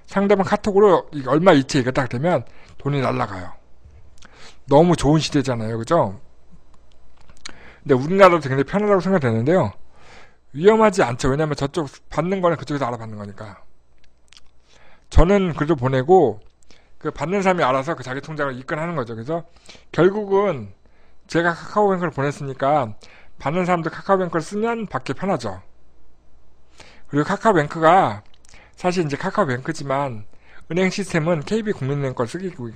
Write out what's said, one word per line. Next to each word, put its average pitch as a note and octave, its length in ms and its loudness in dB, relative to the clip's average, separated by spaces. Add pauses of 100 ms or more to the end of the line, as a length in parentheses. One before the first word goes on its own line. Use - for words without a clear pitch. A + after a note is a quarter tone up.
상대방 G3 400 2
카톡으로 G3+ 680 4
이 C#3 140 -6
얼마 D#3+ 260 6
이체 C#3 260 4
이거 B2 120 0
딱 B2+ 180 -2
되면 C#3 340 0 (340)
돈이 C#3+ 220 -2
날라가요. B2 540 -4 (1120)
너무 D#3+ 300 6
좋은 D3+ 240 4
시대잖아요. A#2+ 580 -2
그죠? A#2 420 0 (1600)
근데 C#3+ 140 2
우리나라도 E3+ 440 6
굉장히 C3+ 260 -2
편하다고 G3+ 340 0
생각되는데요. C#3+ 720 0 (800)
위험하지 G3+ 520 4
않죠. B2 260 -2
왜냐면 D3 260 -2
저쪽 C#3+ 320 -4 (220)
받는 F#3 320 -2
거는 E3+ 160 2
그쪽에서 C#3 280 -4
알아받는 A2+ 320 -8
거니까. G2+ 460 -14 (1500)
저는 F3+ 440 6
그래도 D3+ 220 0
보내고 C3 640 4 (560)
그 D3+ 140 -6
받는 F#3 300 -2
사람이 F#3 220 2
알아서 C3+ 320 0
그 C3 80 -10
자기 B2+ 160 -8
통장을 C#3 400 -6
입금하는 E3 360 -6
거죠. A#2 200 -6
그래서 D3 300 -6 (460)
결국은 G3 840 0 (540)
제가 E3+ 260 2
카카오뱅크를 F#3 580 0
보냈으니까 C#3 840 -2 (440)
받는 F3 260 -2
사람도 E3+ 240 0
카카오뱅크를 F3+ 520 0
쓰면 A3 460 -4
받기 - 260 -6
편하죠. A#2+ 480 -4 (1500)
그리고 C#3+ 180 0
카카오뱅크가 D#3+ 960 4 (520)
사실 F3+ 300 0
이제 C#3 100 -4
카카오뱅크지만 C#3 1120 -4 (460)
은행 F#3 180 0
시스템은 F3 520 0
케이비 G#3+ 300 -2
국민은행 C#3 420 -4
걸 B2 140 -2
쓰기 F3+ 260 -8 (220)